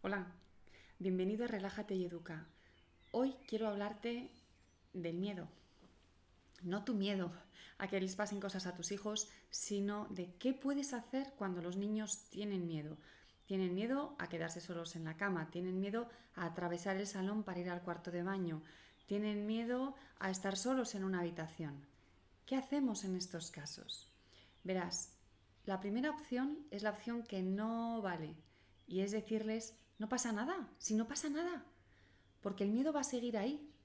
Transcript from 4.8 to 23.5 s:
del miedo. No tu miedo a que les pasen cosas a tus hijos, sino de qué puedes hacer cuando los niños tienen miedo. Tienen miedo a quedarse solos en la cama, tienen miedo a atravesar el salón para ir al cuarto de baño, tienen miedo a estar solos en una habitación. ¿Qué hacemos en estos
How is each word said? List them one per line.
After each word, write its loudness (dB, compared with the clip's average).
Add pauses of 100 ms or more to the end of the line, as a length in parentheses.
del -2
miedo. -2 (1120)
No 0
tu 0
miedo 2 (460)
a -2
que 2
les 0
pasen 0
cosas -2
a -4
tus -4
hijos, -2 (180)
sino 0
de -6
qué 2
puedes 0
hacer -2
cuando 0
los -2
niños 0
tienen -2
miedo. -2 (480)
Tienen 2
miedo 2
a -2
quedarse -2
solos -6
en -4
la -4
cama, 2
tienen 0
miedo 0 (240)
a -2
atravesar 0
el 0
salón 0
para -2
ir 0
al -2
cuarto -4
de 0
baño, 2 (440)
tienen 2
miedo 2 (240)
a -2
estar 0
solos 2
en -2
una 2
habitación. -2 (640)
¿Qué 0
hacemos 2
en 2
estos -4